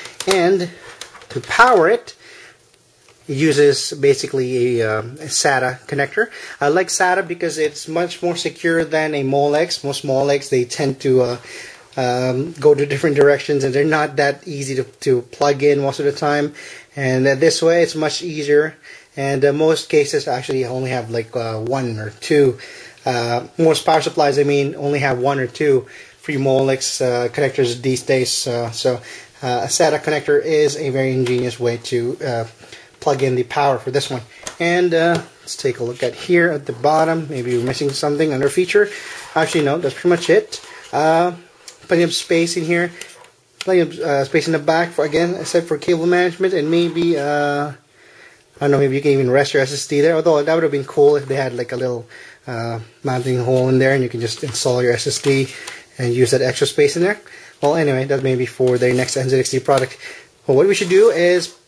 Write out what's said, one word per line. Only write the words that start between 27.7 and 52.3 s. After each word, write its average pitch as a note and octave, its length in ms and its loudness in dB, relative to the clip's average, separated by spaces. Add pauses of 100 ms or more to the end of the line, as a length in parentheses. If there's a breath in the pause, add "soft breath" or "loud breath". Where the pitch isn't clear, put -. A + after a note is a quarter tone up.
these C3 200 0
days. - 460 -2
Uh, A#2+ 240 -4
so, B2 240 -2 (480 loud breath)
uh, B2 200 -2
a B2+ 40 -6
sata D3+ 320 2
connector D3 440 0
is D3+ 340 0
a D3+ 120 -6
very C3 240 -2
ingenious B2 460 -2
way A#2+ 180 -2
to, A#2+ 480 -4
uh, A#2 200 -4 (560 loud breath)
plug C#3 200 0
in C3 140 2
the B2 80 0
power C#3+ 340 0
for B2+ 140 -8
this C3+ 180 -2
one. B2+ 120 -6 (380 loud breath)
And, F3 360 2
uh, E3+ 260 2 (200)
let's - 160 -12
take B2+ 220 -4
a B2 40 -4
look A#2+ 180 -6
at B2 140 -2
here E3+ 340 2
at C#3+ 160 -6
the C3 80 -6
bottom. D#3+ 560 0
Maybe B2 260 -4
we're A#2+ 100 0
missing C3+ 260 -2
something D3 420 0
under C3+ 160 0
feature. G3 400 2 (460 loud breath)
Actually, D#3+ 300 2
no, C#3+ 120 0
that's E3+ 160 -2
pretty - 160 -2
much E3+ 200 2
it. - 360 0 (260 loud breath)
Uh, D#3+ 420 2 (480)
plenty E3+ 220 2
of D#3+ 100 0
space E3 420 0
in E3+ 80 -2
here. F3 260 0 (680 loud breath)
Plenty F#3 220 2
of, E3 180 -4
uh, C#3+ 240 0
space D3+ 240 -2
in E3 60 0
the D#3 60 0
back, E3 320 0
for, D3+ 120 -2
again, E3 320 0
except E3+ 320 -2
for D#3 100 -2
cable E3+ 300 -2
management F3+ 460 0
and D#3 180 -2
maybe, E3+ 480 0
uh, C#3+ 540 -2 (840 loud breath)
I - 60 -20
don't C#3+ 100 2
know, C#3 80 4
maybe C3+ 160 2
you C#3+ 60 -2
can D3 100 2
even C3+ 180 2
rest C#3 240 2
your C#3 100 2
S C#3 100 -2
S C3+ 120 -8
D C#3+ 140 0
there. D#3+ 160 4
Although D#3+ 260 2
that D#3 120 0
would E3 100 2
have D3 80 0
been C#3 140 -4
cool D3 320 4
if C3+ 100 -6
they C3+ 80 -2
had, C3 180 -2
like, A#2+ 200 -6
a - 20 -4
little, B2 320 -6 (400 loud breath)